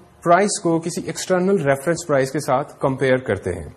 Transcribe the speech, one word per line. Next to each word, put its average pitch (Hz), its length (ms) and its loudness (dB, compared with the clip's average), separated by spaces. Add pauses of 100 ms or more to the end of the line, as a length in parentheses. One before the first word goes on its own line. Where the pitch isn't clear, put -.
(240)
پرائس 185 360 4
کو 165 200 0
کسی 165 260 -6
ایکسٹرنل 185 560 0
ریفرنس 143 460 0
پرائس 135 240 2
کے 156 80 -2
ساتھ 143 400 -2
کمپیئر 131 380 2
کرتے 98 360 -2
ہیں۔ 82 240 -10